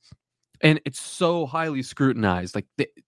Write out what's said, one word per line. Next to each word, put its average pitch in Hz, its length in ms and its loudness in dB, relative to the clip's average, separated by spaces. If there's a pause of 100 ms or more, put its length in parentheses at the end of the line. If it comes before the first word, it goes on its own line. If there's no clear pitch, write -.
(640)
And 156 220 6
it's - 160 -8
so 170 460 -2
highly 151 340 -4
scrutinized. 107 720 0
Like, - 140 -6 (100)
the, 139 100 0 (200)